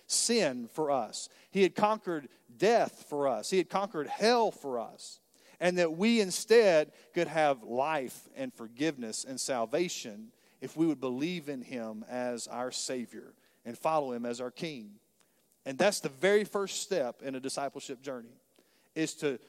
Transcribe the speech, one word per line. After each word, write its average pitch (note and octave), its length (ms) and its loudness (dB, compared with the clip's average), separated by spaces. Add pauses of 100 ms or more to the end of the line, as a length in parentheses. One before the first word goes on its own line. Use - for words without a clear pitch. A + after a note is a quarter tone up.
sin C#3 640 2
for D3+ 200 -2
us. A#2 400 -2 (200)
He G3 120 4
had F3+ 120 4
conquered F#3+ 540 0 (300)
death F#3 500 2
for C#3+ 180 0
us. A2+ 220 -2
He F#3+ 80 0
had F3+ 140 2
conquered F#3+ 360 -2
hell A3+ 440 2
for C3 280 -6
us. - 400 -12 (400)
And F3+ 200 2
that E3 180 2
we A3 240 4
instead F#3 720 6 (220)
could E3+ 140 2
have D3 340 2
life C3 720 -4
and C3 160 -8
forgiveness A#2+ 720 -6
and B2+ 140 -10
salvation A#2 880 -2 (320)
if C3 160 -12
we D#3+ 100 4
would C#3+ 140 0
believe C#3+ 480 -2
in C3+ 140 -6
him A2+ 480 -8
as B2 360 -4
our B2 240 -6
Savior - 600 -8 (320)
and A#2 140 -10
follow D3+ 340 0
him A#2+ 140 -6
as A#2+ 120 -4
our B2+ 120 -6
King. B2+ 400 -10 (760)
And C3+ 140 -8
that's F#3+ 220 2
the D3+ 100 -6
very G3 340 4
first G3 380 -4
step C#3 400 -2
in C3+ 140 -6
a B2+ 40 -6
discipleship C3+ 640 -6
journey, A#2+ 340 -10 (580)
is D#3+ 200 -2
to C#3 240 -2 (100)